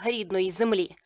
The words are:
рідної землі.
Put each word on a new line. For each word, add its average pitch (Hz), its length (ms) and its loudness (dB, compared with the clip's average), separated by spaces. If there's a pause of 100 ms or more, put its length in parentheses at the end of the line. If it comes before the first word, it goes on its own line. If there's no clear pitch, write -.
рідної 190 460 0
землі. 196 560 0